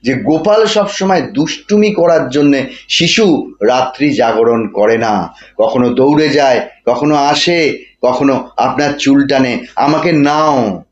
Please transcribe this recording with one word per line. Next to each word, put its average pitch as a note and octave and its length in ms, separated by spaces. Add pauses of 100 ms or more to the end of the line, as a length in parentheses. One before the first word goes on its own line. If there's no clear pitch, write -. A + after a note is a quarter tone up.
যে B2+ 120
গোপাল D#3+ 520
সবসময় G3 560
দুষ্টুমি E3 680
করার E3+ 380
জন্যে C#3+ 380 (220)
শিশু E3+ 720
রাত্রি C3 520
জাগরণ A2+ 540
করে G#2 300
না, G#2 360 (220)
কখনো A#2+ 320
দৌড়ে C#3+ 400
যায়, C3+ 400 (180)
কখনো C#3+ 280
আসে, D3 640 (240)
কখনো B2 540
আপনার C#3+ 420
চুল C#3 280
টানে, C3 400 (100)
"আমাকে D3+ 360
নাও C#3+ 800